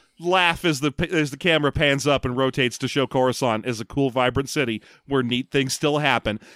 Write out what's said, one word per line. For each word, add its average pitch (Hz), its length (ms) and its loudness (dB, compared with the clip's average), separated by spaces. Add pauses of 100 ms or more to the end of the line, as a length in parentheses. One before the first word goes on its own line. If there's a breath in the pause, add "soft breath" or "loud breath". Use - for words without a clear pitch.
(200 soft breath)
laugh 175 460 2
as 147 140 0
the 143 120 0
p-, 165 160 -4
as 151 220 0
the 143 80 -12
camera 151 340 2
pans 143 340 0
up 135 200 0
and 123 100 -4
rotates 131 420 0
to 135 80 -4
show 131 200 0
Coruscant 127 580 0
as 117 160 -4
a 117 60 -8
cool, 139 240 0
vibrant 127 400 0
city 117 320 -2 (240 soft breath)
where 135 160 0
neat 123 280 -2
things 135 220 0
still 147 280 0
happen. 117 380 0 (180 loud breath)